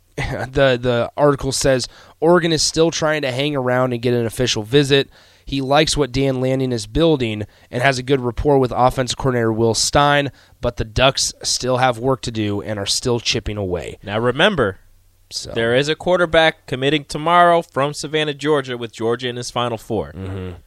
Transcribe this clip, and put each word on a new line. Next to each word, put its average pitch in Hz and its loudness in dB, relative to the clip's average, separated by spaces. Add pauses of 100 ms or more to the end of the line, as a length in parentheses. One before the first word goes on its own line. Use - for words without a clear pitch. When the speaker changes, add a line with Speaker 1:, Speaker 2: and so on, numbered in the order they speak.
Speaker 1:
<laughs> - -20
the, 131 0
the 120 0
article 139 2
says 131 0 (320)
Oregon 170 4
is 147 0
still 165 2
trying 156 -2
to 131 -2
hang 143 -2
around 127 2
and 120 -4
get 123 2
an 120 0
official 113 -2
visit. 139 2 (360)
He 139 -4
likes 143 2
what 135 0
Dan 135 0
Lanning 131 0
is 110 -4
building 123 0 (260)
and 123 -4
has 135 2
a 127 -8
good 135 0
rapport 135 2
with 123 2
offensive 123 0
coordinator 120 0
Will 113 2
Stein, 143 2 (300)
but 123 -4
the 117 -4
Ducks 123 0 (100)
still 123 -2
have 123 0
work 127 0
to 123 -6
do 104 -2
and 104 -8
are 104 -6
still 120 -2
chipping 107 -4
away. 87 -6
Speaker 2:
Now 101 -6
remember, 123 0 (520)
Speaker 1:
So. - -12
Speaker 2:
there 117 0
is 143 2
a 156 -2
quarterback 165 0
committing 143 -2
tomorrow 170 4
from 147 -2
Savannah, 151 -4
Georgia, 135 -2
with 117 -10
Georgia 120 -2
in 120 -6
his 123 -10
Final 120 -4
Four. 92 -6
Speaker 1:
Mm-hmm. 92 -10 (160)